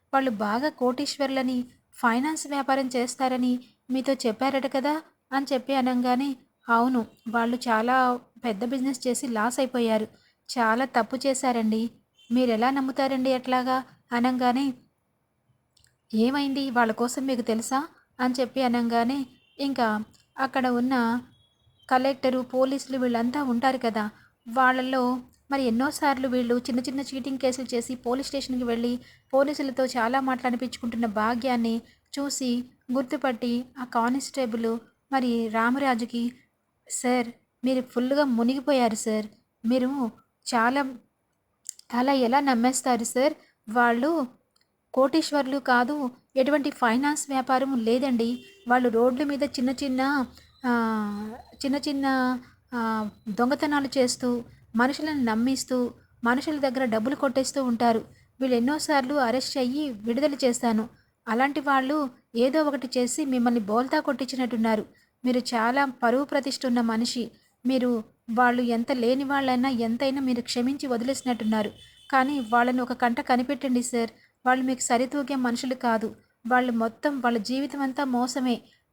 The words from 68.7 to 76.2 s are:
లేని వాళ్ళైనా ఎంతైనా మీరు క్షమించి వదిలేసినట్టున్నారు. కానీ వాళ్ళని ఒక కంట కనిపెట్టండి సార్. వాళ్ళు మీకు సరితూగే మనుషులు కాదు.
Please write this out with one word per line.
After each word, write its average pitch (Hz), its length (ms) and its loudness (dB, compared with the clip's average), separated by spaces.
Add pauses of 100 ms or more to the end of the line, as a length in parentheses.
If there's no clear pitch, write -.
లేని 254 320 2
వాళ్ళైనా 269 460 2
ఎంతైనా 254 520 0
మీరు 254 200 0
క్షమించి 269 460 -2
వదిలేసినట్టున్నారు. 226 840 0 (400)
కానీ 269 280 2
వాళ్ళని 240 420 2
ఒక 247 120 -4
కంట 240 280 0
కనిపెట్టండి 254 640 0
సార్. 233 260 -2 (360)
వాళ్ళు 254 180 4
మీకు 254 180 -2
సరితూగే 262 540 0
మనుషులు 247 400 -2
కాదు. 226 400 -2 (360)